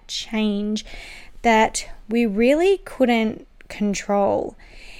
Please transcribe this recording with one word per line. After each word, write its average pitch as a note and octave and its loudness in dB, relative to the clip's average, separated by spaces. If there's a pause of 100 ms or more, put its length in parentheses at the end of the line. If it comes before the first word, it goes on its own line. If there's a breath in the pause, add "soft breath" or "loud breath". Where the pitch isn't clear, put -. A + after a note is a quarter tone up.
change G#3+ -4 (560 loud breath)
that A3 2 (200)
we A#3 0
really C#4+ 2
couldn't A#3 0 (200)
control, G3+ -2 (440 loud breath)